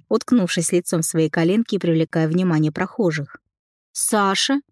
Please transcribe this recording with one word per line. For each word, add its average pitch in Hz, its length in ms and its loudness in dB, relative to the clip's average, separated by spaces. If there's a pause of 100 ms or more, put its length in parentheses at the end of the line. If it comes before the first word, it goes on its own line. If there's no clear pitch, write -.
уткнувшись 214 640 0
лицом 175 300 0
в - 40 -2
свои 160 240 0
коленки 180 460 0
и 185 40 0
привлекая 160 480 0
внимание 156 440 2
прохожих. 156 680 -4 (540)
«Саша? 214 680 0 (100)